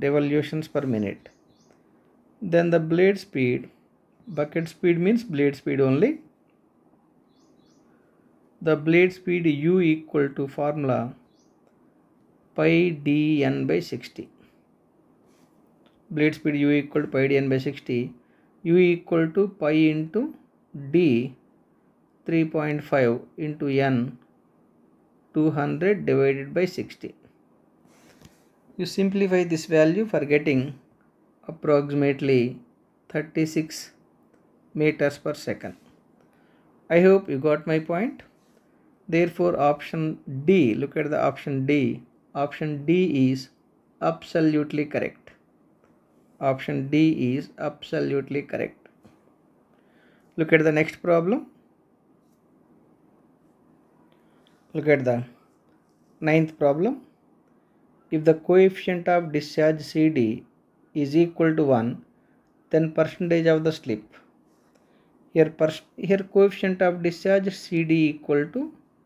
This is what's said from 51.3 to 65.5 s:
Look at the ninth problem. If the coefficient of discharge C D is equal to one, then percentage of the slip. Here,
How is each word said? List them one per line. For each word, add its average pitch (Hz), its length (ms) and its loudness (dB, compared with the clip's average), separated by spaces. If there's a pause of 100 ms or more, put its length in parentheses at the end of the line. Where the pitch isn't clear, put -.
Look 151 140 -2
at 139 160 4
the 123 200 0 (960)
ninth 156 380 2
problem. 160 440 0 (1080)
If 156 140 -4
the 160 100 6
coefficient 180 720 2
of 175 240 0
discharge 156 480 0
C 156 280 0
D 123 360 -2 (500)
is 143 220 -2
equal 170 400 2
to 156 80 0
one, 123 400 0 (640)
then 160 220 0
percentage 165 540 -2
of 160 180 4
the 160 80 0
slip. 117 300 -6 (1300)
Here, 156 180 4